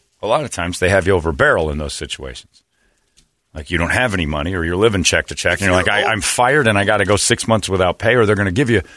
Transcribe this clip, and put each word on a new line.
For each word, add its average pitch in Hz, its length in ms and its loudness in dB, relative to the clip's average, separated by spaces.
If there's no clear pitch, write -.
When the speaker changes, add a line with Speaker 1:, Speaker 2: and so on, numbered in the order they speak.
Speaker 1:
a 101 60 -6
lot 135 180 0
of - 60 -12
times 87 280 -6
they 90 100 2
have 95 160 2
you 95 80 2
over 82 160 0
a 78 40 -4
barrel 90 360 2
in 73 100 -4
those 73 140 -8
situations. - 680 -14
Like, 76 160 -14
you 87 80 -2
don't 82 140 -2
have 113 240 0
any 87 100 -2
money 76 300 -4
or 85 80 -4
you're 85 140 -2
living 98 260 2
check 80 240 0
to - 80 -10
check, 87 200 -2
Speaker 2:
If 87 60 -12
Speaker 1:
and 101 60 0
you're 90 80 4
like, 92 100 2
Speaker 2:
you're 104 100 0
Speaker 1:
"I, 104 80 0
Speaker 2:
o- - 40 0
Speaker 1:
I'm 110 140 -2
fired 131 460 2
and 104 80 2
I 101 100 2
gotta 101 200 2
go 98 120 2
six - 300 0
months 110 220 0
without 92 300 0
pay, 113 160 2
or 113 100 4
they're 104 100 2
gonna 98 160 0
give 117 200 0
you 98 100 2